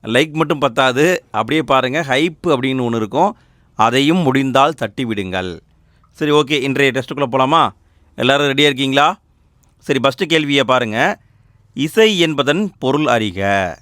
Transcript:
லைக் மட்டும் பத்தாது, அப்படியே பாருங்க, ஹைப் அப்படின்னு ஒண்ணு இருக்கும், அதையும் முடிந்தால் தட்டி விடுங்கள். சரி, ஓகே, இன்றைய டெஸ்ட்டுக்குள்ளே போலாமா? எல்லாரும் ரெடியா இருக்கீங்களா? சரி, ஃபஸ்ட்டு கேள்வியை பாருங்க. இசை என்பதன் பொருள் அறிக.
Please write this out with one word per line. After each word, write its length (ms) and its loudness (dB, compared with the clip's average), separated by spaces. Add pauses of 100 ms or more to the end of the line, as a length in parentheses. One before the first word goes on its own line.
லைக் 300 0
மட்டும் 260 -2
பத்தாது, 720 0
அப்படியே 320 -2
பாருங்க, 380 0
ஹைப் 460 -2
அப்படின்னு 360 0
ஒண்ணு 120 -2
இருக்கும், 420 -2 (360)
அதையும் 440 2
முடிந்தால் 560 2
தட்டி 320 -8
விடுங்கள். 580 -6 (480)
சரி, 200 -4
ஓகே, 300 2
இன்றைய 300 0
டெஸ்ட்டுக்குள்ளே 400 -4
போலாமா? 380 2 (460)
எல்லாரும் 320 0
ரெடியா 120 -2
இருக்கீங்களா? 600 2 (600)
சரி, 200 -2
ஃபஸ்ட்டு 260 0
கேள்வியை 380 2
பாருங்க. 560 0 (540)
இசை 460 0
என்பதன் 600 0
பொருள் 260 0
அறிக. 760 -2